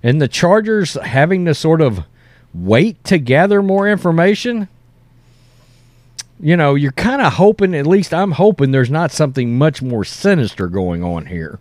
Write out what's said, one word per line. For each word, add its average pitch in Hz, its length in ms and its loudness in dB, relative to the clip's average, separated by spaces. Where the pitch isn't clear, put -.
And 131 180 2
the 135 60 2
Chargers 208 640 0
having 175 520 0
to 156 100 2
sort 160 260 2
of 104 220 0
wait 110 480 0
to 190 140 0
gather 170 460 2
more 196 260 0
information. 202 800 0
You 165 160 2
know, 143 200 2
you're 143 160 0
kinda 233 400 0
hoping, 190 420 2
at 143 140 -2
least 190 260 2
I'm 180 200 0
hoping, 160 360 2
there's 131 220 0
not 160 200 -2
something 127 460 -2
much 151 240 0
more 120 240 -4
sinister 123 600 -2
going 87 360 -4
on 85 220 -6
here. 80 360 -10